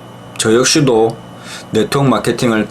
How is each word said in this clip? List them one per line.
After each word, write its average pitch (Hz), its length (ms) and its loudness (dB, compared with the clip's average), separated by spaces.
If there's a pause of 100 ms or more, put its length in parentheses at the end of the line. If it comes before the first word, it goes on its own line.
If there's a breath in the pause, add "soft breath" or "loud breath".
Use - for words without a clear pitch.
(380)
저 110 160 2
역시도 123 640 2 (540 loud breath)
네트워크 127 380 2
마케팅을 110 600 0